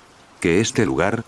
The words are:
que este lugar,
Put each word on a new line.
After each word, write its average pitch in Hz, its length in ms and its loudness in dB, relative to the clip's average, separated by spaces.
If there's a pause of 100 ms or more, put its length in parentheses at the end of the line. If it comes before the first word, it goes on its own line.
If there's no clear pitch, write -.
(400)
que 87 200 2
este 113 240 0
lugar, 92 440 -2